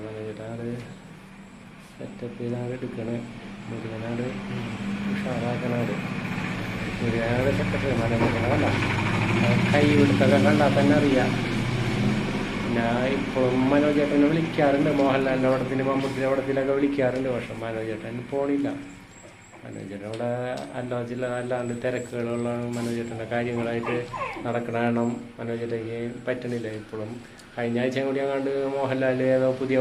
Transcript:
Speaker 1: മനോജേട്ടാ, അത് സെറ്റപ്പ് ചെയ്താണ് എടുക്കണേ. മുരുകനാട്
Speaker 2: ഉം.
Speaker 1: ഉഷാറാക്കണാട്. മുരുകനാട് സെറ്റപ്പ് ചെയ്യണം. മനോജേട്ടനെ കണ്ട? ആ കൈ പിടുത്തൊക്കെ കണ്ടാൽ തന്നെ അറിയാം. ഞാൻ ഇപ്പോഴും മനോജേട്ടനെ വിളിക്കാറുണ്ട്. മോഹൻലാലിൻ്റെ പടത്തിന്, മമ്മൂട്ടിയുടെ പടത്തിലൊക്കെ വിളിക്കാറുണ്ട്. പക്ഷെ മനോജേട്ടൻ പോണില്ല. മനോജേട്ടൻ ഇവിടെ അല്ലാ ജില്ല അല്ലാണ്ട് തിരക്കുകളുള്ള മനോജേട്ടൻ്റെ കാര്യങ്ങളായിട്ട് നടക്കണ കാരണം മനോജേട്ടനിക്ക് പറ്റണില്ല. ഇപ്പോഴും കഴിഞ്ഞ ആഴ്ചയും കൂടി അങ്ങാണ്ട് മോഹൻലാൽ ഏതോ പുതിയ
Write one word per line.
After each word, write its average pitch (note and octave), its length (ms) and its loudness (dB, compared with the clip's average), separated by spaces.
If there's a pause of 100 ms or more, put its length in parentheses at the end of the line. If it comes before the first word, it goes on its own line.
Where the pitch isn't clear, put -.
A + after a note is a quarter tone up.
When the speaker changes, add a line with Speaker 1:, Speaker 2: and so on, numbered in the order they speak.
Speaker 1:
മനോജേട്ടാ, G#2+ 500 -10
അത് A#2 140 -6 (1300)
സെറ്റപ്പ് A#2+ 440 -12
ചെയ്താണ് A#2+ 380 -4
എടുക്കണേ. A#2 380 -6 (520)
മുരുകനാട് A2+ 560 -6 (300)
Speaker 2:
ഉം. B2 140 -6 (440)
Speaker 1:
ഉഷാറാക്കണാട്. A#2+ 800 -2 (1040)
മുരുകനാട് A#2+ 580 2
സെറ്റപ്പ് C#3+ 260 0
ചെയ്യണം. B2 180 2
മനോജേട്ടനെ A#2 500 2
കണ്ട? D3 140 4 (800)
ആ - 60 6 (220)
കൈ D3 120 6 (140)
പിടുത്തൊക്കെ C3+ 480 6
കണ്ടാൽ D3 300 6
തന്നെ C#3+ 240 6
അറിയാം. B2+ 300 4 (1500)
ഞാൻ A#2 200 2 (200)
ഇപ്പോഴും B2+ 460 2 (100)
മനോജേട്ടനെ C#3+ 600 4
വിളിക്കാറുണ്ട്. D#3 580 4 (100)
മോഹൻലാലിൻ്റെ C3 520 2
പടത്തിന്, C3 380 0
മമ്മൂട്ടിയുടെ C3+ 420 0
പടത്തിലൊക്കെ C3+ 460 0
വിളിക്കാറുണ്ട്. C3+ 560 2
പക്ഷെ A2+ 200 -6 (100)
മനോജേട്ടൻ A2+ 520 -6 (140)
പോണില്ല. C#3 380 0 (920)
മനോജേട്ടൻ G#2 480 -12
ഇവിടെ A#2 180 -4 (500)
അല്ലാ B2 200 -4 (120)
ജില്ല B2 140 -4 (160)
അല്ലാണ്ട് B2 420 -4
തിരക്കുകളുള്ള A#2+ 680 -4 (280)
മനോജേട്ടൻ്റെ A#2 560 -4
കാര്യങ്ങളായിട്ട് A#2 640 -2 (500)
നടക്കണ A#2 280 -2 (100)
കാരണം A#2 240 2 (300)
മനോജേട്ടനിക്ക് A#2 600 -6 (280)
പറ്റണില്ല. A#2+ 420 -4 (120)
ഇപ്പോഴും A2 300 -8 (460)
കഴിഞ്ഞ A#2+ 260 0
ആഴ്ചയും C3 260 0
കൂടി C3+ 160 0
അങ്ങാണ്ട് C#3 260 0 (240)
മോഹൻലാൽ C3 460 0 (140)
ഏതോ C3 140 4 (120)
പുതിയ C3 200 2